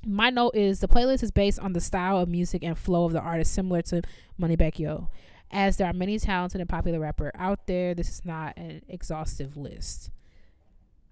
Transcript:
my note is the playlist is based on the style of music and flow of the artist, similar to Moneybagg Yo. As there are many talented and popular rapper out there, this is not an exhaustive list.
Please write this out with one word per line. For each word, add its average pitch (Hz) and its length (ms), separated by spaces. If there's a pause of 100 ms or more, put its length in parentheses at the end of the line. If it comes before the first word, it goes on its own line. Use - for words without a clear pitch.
my 214 260
note 240 260
is 196 240
the - 80
playlist 254 340
is 214 80
based 202 300
on 190 140
the 170 60
style 185 380
of 180 100
music 175 360
and 165 120
flow 175 280
of 165 80
the 160 80
artist, 165 340
similar 180 280
to 170 200 (380)
Moneybagg 165 380
Yo. 156 300 (420)
As 196 260
there 190 100
are 175 60
many 185 260
talented 185 420
and 175 80
popular 170 300
rapper 151 380
out 196 300
there, 180 280
this 170 140
is - 160
not 160 320
an 160 320
exhaustive 156 680
list. - 540 (1000)